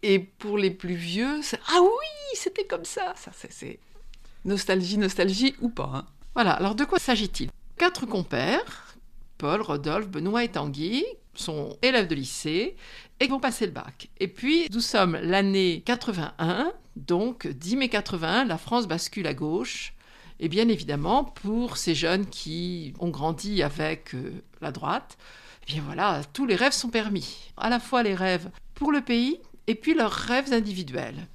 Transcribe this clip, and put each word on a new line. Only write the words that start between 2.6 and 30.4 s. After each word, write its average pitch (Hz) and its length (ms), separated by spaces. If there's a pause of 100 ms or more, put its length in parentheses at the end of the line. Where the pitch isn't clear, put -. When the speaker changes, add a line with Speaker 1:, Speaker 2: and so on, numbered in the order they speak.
Speaker 1:
comme - 180
ça !» 359 320
Ça, - 180
c'est, - 160
c'est - 280 (640)
nostalgie, 190 540
nostalgie 196 640
ou 240 80
pas, 131 240
hein. 135 120 (280)
Speaker 2:
Voilà, 175 180
alors 196 220
de 262 100
quoi 359 140
s'agit-il ? 208 500 (300)
Quatre 359 260
compères, 208 960 (400)
Paul, 165 240
Rodolphe, 165 480
Benoît 196 340
et 233 60
Tanguy, 156 520 (300)
sont 151 480
élèves 247 260
de 160 80
lycée 156 600 (420)
et 269 100
vont 269 120
passer 247 240
le 175 80
bac. - 460
Et 190 100
puis, 311 420
nous 202 100
sommes 190 420
l'année 190 640
quatre-vingt-un, 190 840 (260)
donc 190 500
dix 160 300
mai 262 120
quatre-vingt-un, 202 560
la 170 140
France 233 280
bascule 175 400
à 147 60
gauche. 156 640 (480)
Et 165 60
bien 208 200
évidemment, 170 560
pour 233 520
ces 170 180
jeunes 170 300
qui 170 760
ont 175 120
grandi 160 520
avec, 151 520
euh, - 280 (200)
la 147 100
droite, 156 460 (440)
eh - 120
bien 151 100
voilà, 160 380 (100)
tous 269 140
les 208 100
rêves 262 160
sont 254 160
permis. 214 680
À 220 100
la 240 100
fois 240 240
les 202 120
rêves 180 360 (220)
pour 285 180
le 285 120
pays 247 360 (280)
et 226 80
puis 302 180
leurs 254 200
rêves 262 420